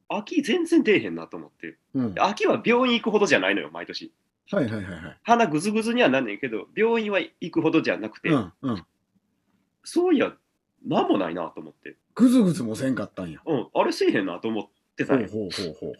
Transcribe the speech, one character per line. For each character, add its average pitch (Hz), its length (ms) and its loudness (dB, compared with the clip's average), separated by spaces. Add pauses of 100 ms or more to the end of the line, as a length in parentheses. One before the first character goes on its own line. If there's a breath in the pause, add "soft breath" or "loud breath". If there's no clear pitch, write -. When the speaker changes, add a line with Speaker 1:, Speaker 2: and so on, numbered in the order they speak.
Speaker 1:
秋 214 320 -2
全 349 240 0
然 330 180 4
出 214 140 6
え - 40 4
へ 107 60 -6
ん 82 80 -8
な 82 120 -10
と - 100 -12
思 76 100 -14
っ - 40 -20
て。 - 260 -16 (160)
Speaker 2:
う 135 100 0
ん。 110 100 -2
Speaker 1:
で、 87 80 -2
秋 208 260 2
は 135 180 2
病 240 240 4
院 240 100 2
行 - 100 -18
く - 20 -2
ほ 208 80 4
ど 196 80 2
じ 139 80 4
ゃ 104 40 6
な 92 100 2
い 101 60 2
の 90 60 -2
よ、 73 100 -8
毎 85 140 -12
年。 85 260 -12 (400)
Speaker 2:
は 202 100 0
い 135 40 0
は 107 60 -4
い - 40 -6
は 104 60 -6
い - 20 -8
は 82 280 -12
い。 - 120 -20
Speaker 1:
鼻 233 240 4
グ 151 140 0
ズ 208 100 -2
グ 220 120 0
ズ 233 100 -2
に 247 80 2
は 185 80 4
な 131 100 2
ん 127 60 -2
ね 104 100 -6
ん - 40 -12
け 135 100 -4
ど、 107 260 -8
病 226 260 2
院 208 120 -4
は 190 60 2
行 - 320 -10
く 160 100 0
ほ 156 100 2
ど 160 100 4
じ 123 80 -2
ゃ 90 80 0
な 107 120 -8
く - 100 -20
て。 - 100 -4
Speaker 2:
う 156 80 4
ん、 95 240 -4
う 135 120 -4
ん。 90 120 -8 (960)
Speaker 1:
そ 359 260 0
う 349 60 4
い - 20 4
や、 101 160 0 (520)
な 208 200 0
ん - 40 -6
も 311 80 2
な 90 120 -2
い 85 60 -6
な 85 140 -6
と - 120 -16
思 78 100 -16
っ - 20 -20
て。 - 220 -20 (200)
Speaker 2:
グ 233 120 6
ズ 254 140 6
グ 185 100 4
ズ 139 120 -2
も 110 120 -4
せ 131 140 -2
ん 131 60 0
か 104 100 -6
っ - 80 -14
た 95 100 -10
ん 85 80 -10
や。 - 140 -16
Speaker 1:
う 156 100 0
ん、 113 180 -2
あ 180 120 2
れ 339 80 0
せ 392 140 0
え 349 40 4
へ 123 100 2
ん 95 40 -2
な 87 140 -6
と 113 100 -4
思 107 120 -2
っ - 60 -10 (300)
て 139 80 -4
た - 100 0
ん 123 60 2
や。 95 80 -6
Speaker 2:
ほ 104 180 -6
う、 - 40 -8
ほ 101 120 -6
う、 - 40 -4
ほ 78 40 -8
う、 - 20 -10
ほ - 180 -10
う、 - 80 -8